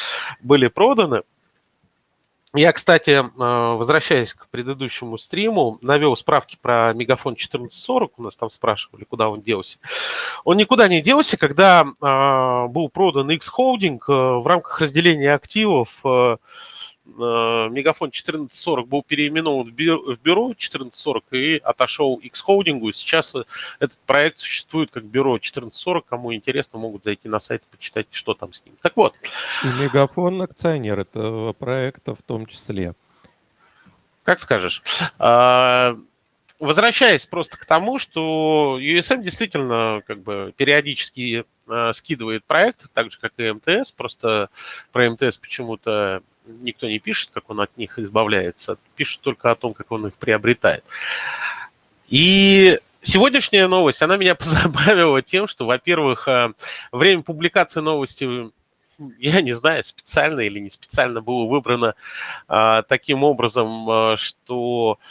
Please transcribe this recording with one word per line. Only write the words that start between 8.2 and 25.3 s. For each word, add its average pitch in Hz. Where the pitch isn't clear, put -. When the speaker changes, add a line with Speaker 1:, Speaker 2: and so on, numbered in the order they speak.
Speaker 1:
нас 104
там 113
спрашивали, 104
куда 113
он 104
делся. 104
Он 175
никуда 214
не 170
делся, 262
когда, 170
э, 135
был 156
продан 143
X -
Holding, 202
э, 131
в 120
рамках 175
разделения 151
активов, 170
э, 123
э, 117
Мегафон 139
четырнадцать 156
сорок 127
был 139
переименован 147
в 117
бю-, 147
в -
бюро 214
четырнадцать -
сорок 123
и 143
отошел 127
X -
Holding. 160
Сейчас, -
э, 127
этот -
проект 143
существует -
как 110
бюро 123